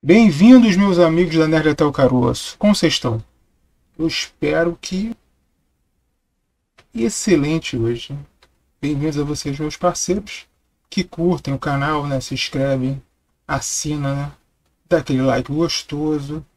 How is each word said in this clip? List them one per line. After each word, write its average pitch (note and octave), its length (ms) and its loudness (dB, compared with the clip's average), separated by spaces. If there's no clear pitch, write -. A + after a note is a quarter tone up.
Bem-vindos, G#3+ 720 8
meus F#3+ 220 2
amigos E3 380 2
da D#3+ 120 4
Nerd D#3 220 2
Até D3+ 160 0
o D3 60 2
Caroço. B2 680 0
Como G#3 160 4
vocês D#3+ 200 2
estão? A2+ 300 -4
Eu E3 80 0
espero D#3+ 760 -2
que G3+ 340 -6
excelente E3 880 0
hoje. A#2+ 400 -4
Bem-vindos D3 380 -4
a D3 40 -2
vocês, C#3+ 360 -6
meus D3+ 180 -8
parceiros, - 720 -4
que F#3+ 140 -4
curtem E3 500 -2
o C3+ 60 -6
canal, C#3+ 480 -4
né? C#3 120 -4
Se - 140 -10
inscrevem, C3+ 680 -4
assina, C#3+ 680 -6
né? C#3+ 160 -8
Dá F3 80 2
aquele C#3 240 -2
like B2+ 300 0
gostoso. D3+ 920 -4